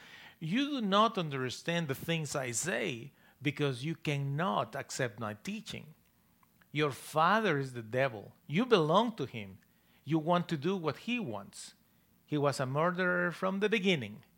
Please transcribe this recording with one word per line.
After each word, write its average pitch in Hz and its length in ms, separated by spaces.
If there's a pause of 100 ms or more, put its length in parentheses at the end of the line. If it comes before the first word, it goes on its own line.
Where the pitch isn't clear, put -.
(380)
"You 214 280
do 285 140
not 214 380
understand 151 720
the 135 60
things 160 420
I 131 160
say 139 600 (280)
because 139 440
you 160 120
cannot 143 800
accept 123 420
my 107 240
teaching. 196 440 (840)
Your 147 220
father 170 680
is 135 140
the 123 100
devil. 117 500 (140)
You 170 180
belong 202 520
to 139 100
him. 98 320 (460)
You 160 140
want 170 300
to 175 80
do 170 200
what 156 220
he 240 200
wants. 104 560 (500)
He 151 140
was 143 220
a 131 60
murderer 180 680
from 190 280
the 208 80
beginning. 175 540 (160)